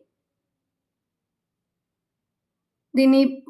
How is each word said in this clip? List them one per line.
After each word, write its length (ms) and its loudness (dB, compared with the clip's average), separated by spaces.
దీన్ని 220 2